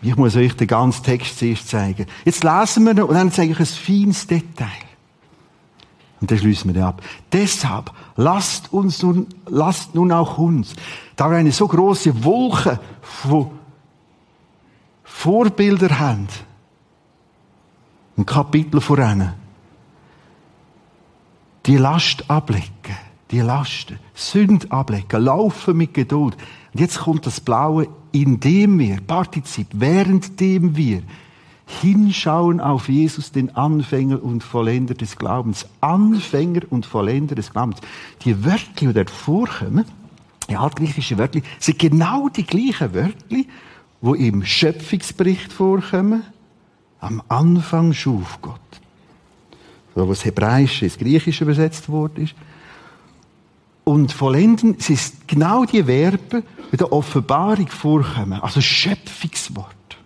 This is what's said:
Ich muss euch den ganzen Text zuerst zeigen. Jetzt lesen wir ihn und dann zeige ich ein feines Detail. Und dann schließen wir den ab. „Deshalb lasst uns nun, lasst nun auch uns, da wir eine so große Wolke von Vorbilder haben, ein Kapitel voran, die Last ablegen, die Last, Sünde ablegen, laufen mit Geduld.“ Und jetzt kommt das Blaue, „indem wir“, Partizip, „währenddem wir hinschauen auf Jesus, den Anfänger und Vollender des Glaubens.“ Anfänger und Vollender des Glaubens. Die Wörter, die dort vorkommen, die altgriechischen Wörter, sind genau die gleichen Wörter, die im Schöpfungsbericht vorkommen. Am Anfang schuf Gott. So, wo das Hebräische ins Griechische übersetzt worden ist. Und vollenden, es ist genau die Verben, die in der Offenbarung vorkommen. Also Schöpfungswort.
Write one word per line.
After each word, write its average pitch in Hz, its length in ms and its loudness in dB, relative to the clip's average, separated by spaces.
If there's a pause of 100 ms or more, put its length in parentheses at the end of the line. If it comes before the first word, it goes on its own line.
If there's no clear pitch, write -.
Ich 120 140 0
muss 120 220 4
euch 123 180 4
den 113 120 0
ganzen 120 360 2
Text - 360 -4
zuerst 117 280 -2
zeigen. 98 380 -2 (180)
Jetzt - 200 0
lesen 202 420 4
wir 226 60 6
ihn 208 100 4
und 160 120 2
dann 180 200 4
zeige 165 180 2
ich 160 80 -4
ein 165 60 4
feines 202 600 0
Detail. 160 420 -4 (1500)
Und 98 100 -2
dann 113 60 4
schließen 101 320 2
wir 90 60 0
den 92 80 0
ab. 90 180 -4 (300)
„Deshalb 180 600 -2 (240)
lasst 180 560 -2
uns 196 320 0
nun, 180 240 2 (200)
lasst 160 480 -2
nun 175 180 4
auch 170 240 0
uns, 156 380 0 (420)
da 147 120 2
wir 170 80 2
eine 160 140 4
so 202 160 2
große 175 560 2
Wolke 175 560 2 (220)
von 139 500 -2 (1500)
Vorbilder 196 960 2
haben, 113 300 -2 (1900)
ein 104 80 0
Kapitel 147 560 0
voran, 107 520 2 (2250)
die 139 120 6
Last 143 520 0
ablegen, - 680 -4 (340)
die 120 80 0
Last, 123 540 -4 (200)
Sünde 202 560 2
ablegen, 110 540 -2
laufen 170 540 0
mit 165 180 0
Geduld.“ 143 400 0 (380)
Und 107 60 -6
jetzt 170 200 0
kommt 160 260 -2
das - 140 -6
Blaue, 151 480 0 (240)
„indem 143 680 4
wir“, 101 220 0
Partizip, 147 720 -6
„währenddem 180 1040 2
wir 117 260 0 (800)
hinschauen 175 800 2
auf 139 300 -2
Jesus, 151 420 0
den 131 240 -4
Anfänger 135 640 0
und 120 220 -4
Vollender 120 520 -2
des - 200 -10
Glaubens.“ 113 500 -4 (160)
Anfänger 175 880 2
und 120 160 -2
Vollender 123 500 -2
des 110 160 -8
Glaubens. 110 280 -4 (440)
Die 104 200 0
Wörter, 151 440 -2
die 120 60 2
dort 95 160 0
vorkommen, 165 760 -2 (640)
die 101 80 -4
altgriechischen 147 600 -2
Wörter, 120 220 0 (200)
sind - 200 0
genau 170 500 2
die 185 160 -6
gleichen 175 480 -2
Wörter, 220 520 -4 (560)
die 131 260 2
im 98 180 0
Schöpfungsbericht 175 1080 -2
vorkommen. 190 680 0 (800)
Am 113 280 -8
Anfang 165 640 2
schuf 110 480 -4
Gott. - 200 -14 (1400)
So, 92 100 0
wo 92 40 -2
das 95 160 -2
Hebräische 113 600 0
ins - 140 -4
Griechische 151 440 0
übersetzt 156 460 0
worden 151 360 -4
ist. 156 100 -8 (1500)
Und 147 280 2
vollenden, 196 680 2
es - 140 -4
ist - 360 -4
genau 185 380 2
die 214 200 2
Verben, 175 580 0 (240)
die - 60 -6
in 127 40 -2
der - 140 0
Offenbarung 151 760 0
vorkommen. 123 760 -2
Also - 200 -2
Schöpfungswort. - 1400 -6